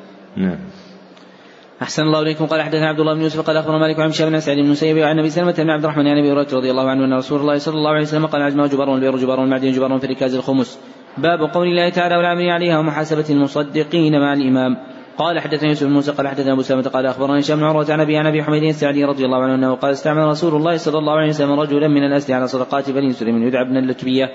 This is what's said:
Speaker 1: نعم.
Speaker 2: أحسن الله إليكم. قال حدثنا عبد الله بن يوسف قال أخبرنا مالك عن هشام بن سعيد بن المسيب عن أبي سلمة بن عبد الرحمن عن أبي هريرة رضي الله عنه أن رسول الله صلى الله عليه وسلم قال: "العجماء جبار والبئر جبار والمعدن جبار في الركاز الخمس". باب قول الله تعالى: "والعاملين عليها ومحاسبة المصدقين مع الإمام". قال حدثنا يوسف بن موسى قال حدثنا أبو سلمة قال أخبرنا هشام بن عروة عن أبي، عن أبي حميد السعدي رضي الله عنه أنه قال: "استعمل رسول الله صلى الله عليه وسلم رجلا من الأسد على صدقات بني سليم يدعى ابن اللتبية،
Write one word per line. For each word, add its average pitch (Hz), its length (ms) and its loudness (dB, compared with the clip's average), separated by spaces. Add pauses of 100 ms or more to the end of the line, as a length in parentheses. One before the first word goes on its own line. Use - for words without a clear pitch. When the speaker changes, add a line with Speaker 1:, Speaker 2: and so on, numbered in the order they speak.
(380)
Speaker 1:
نعم. 92 200 -2 (1200)
Speaker 2:
أحسن 139 220 -4
الله 156 180 2
إليكم. 156 240 -2
قال 156 160 0
حدثنا 156 260 0
عبد 156 120 -2
الله 156 140 2
بن 156 80 -2
يوسف 156 200 -2
قال 156 160 0
أخبرنا 156 200 0
مالك 156 220 0
عن 156 100 2
هشام 156 200 0
بن 156 100 0
سعيد 143 200 -2
بن 143 60 4
المسيب 156 320 2
عن 156 220 2
أبي 156 100 2
سلمة 175 280 0
بن 160 120 2
عبد 151 140 0
الرحمن 147 240 0
عن 147 100 2
أبي 147 140 2
هريرة 143 220 0
رضي 127 180 0
الله 131 180 0
عنه 135 160 0
أن 131 80 2
رسول 131 280 -2
الله 147 160 2
صلى 156 180 -4
الله 151 140 0
عليه 151 120 2
وسلم 151 240 0
قال: 151 160 -2
"العجماء 143 260 0
جبار 139 220 0
والبئر 131 280 0
جبار 131 220 0
والمعدن 131 320 0
جبار 131 260 0
في 127 60 -4
الركاز 131 320 -2
الخمس". 131 440 -2 (380)
باب 160 220 0 (140)
قول 175 140 0
الله 175 220 2
تعالى: 175 280 0
"والعاملين 175 320 0
عليها 170 300 0
ومحاسبة 156 500 -2
المصدقين 147 880 0
مع 143 140 2
الإمام". 131 440 0 (400)
قال 165 220 -2
حدثنا 151 300 -2
يوسف 147 180 0
بن 143 60 2
موسى 143 180 0
قال 139 160 -2
حدثنا 135 260 -2
أبو 131 80 0
سلمة 131 220 0
قال 131 220 -2
أخبرنا 139 340 0
هشام 151 180 0
بن 151 60 0
عروة 151 260 2
عن 156 100 0
أبي، 151 180 2
عن 151 80 0
أبي 151 180 0
حميد 151 200 0
السعدي 147 420 0
رضي 135 200 0
الله 127 180 2
عنه 131 120 0
أنه 131 200 0
قال: 139 160 0
"استعمل 151 360 0
رسول 151 280 0
الله 160 220 0
صلى 160 200 -2
الله 151 160 0
عليه 156 160 2
وسلم 143 300 0
رجلا 147 280 2
من 143 160 4
الأسد 139 280 0
على 127 160 0
صدقات 131 420 -2
بني 135 240 0
سليم 117 340 0
يدعى 127 140 0
ابن 131 160 -2
اللتبية، 131 580 -2